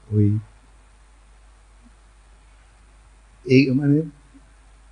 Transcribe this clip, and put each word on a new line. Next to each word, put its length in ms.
ওই 280
এই 260
মানে 300